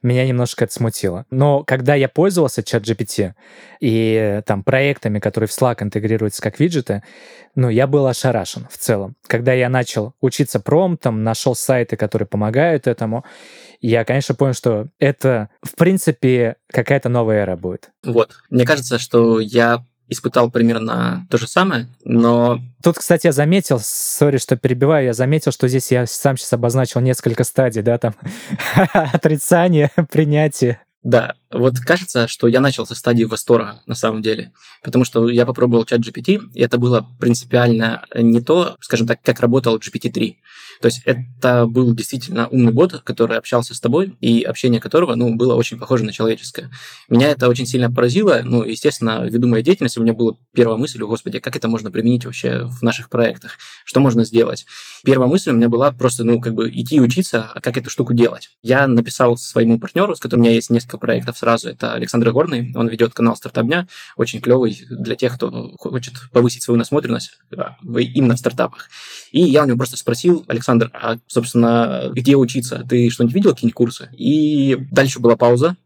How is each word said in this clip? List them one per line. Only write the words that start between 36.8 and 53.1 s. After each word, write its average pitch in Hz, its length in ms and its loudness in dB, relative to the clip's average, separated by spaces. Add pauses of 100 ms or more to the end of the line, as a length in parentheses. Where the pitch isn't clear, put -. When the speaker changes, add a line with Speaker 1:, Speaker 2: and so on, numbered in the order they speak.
Speaker 2:
принципиально 120 920 0
не 117 280 2
то, 170 400 0
скажем 120 260 -2
так, 117 140 -2
как - 180 0
работал 120 380 2
Джи - 140 -12
Пи - 80 -8
Ти - 100 -6
три. - 300 -4 (420)
То 120 60 2
есть - 180 0
это 123 600 0
был 120 300 0
действительно 120 540 -6
умный 120 220 4
бот, 156 320 0
который 117 340 -2
общался 120 360 -2
с - 60 -14
тобой, 170 400 -2
и 117 240 2
общение 117 380 -2
которого, 147 340 0
ну, 120 200 0
было 120 200 2
очень 117 240 -2
похоже 117 240 -2
на 104 80 -6
человеческое. - 580 -6 (400)
Меня 127 200 4
это 135 180 0
очень 123 180 0
сильно 123 240 0
поразило, 123 540 2
ну, 120 200 0
естественно, 113 600 -2
ввиду 120 220 0
моей 113 160 2
деятельности 135 360 0
у 117 40 0
меня 113 100 2
была 113 200 0 (200)
первая 113 240 4
мысль: 120 240 -6
«О, 107 60 -6
Господи, - 320 -6
как - 160 -10
это - 140 -4
можно 110 200 -4
применить 120 360 0
вообще 123 400 -6
в 123 180 -8
наших 113 260 -2
проектах? - 440 -2 (320)